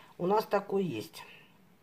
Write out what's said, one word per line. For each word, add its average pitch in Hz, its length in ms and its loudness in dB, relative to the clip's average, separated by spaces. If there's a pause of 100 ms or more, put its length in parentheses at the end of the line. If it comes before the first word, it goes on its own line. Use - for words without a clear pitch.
(160)
У 175 100 -2
нас 214 200 4
такой 196 380 0
есть. 113 380 -6 (600)